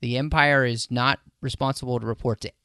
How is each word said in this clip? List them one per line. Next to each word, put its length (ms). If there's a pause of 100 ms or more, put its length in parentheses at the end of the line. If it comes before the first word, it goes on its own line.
The 180
Empire 480
is 240
not 300 (200)
responsible 580
to 80
report 360
to 100 (120)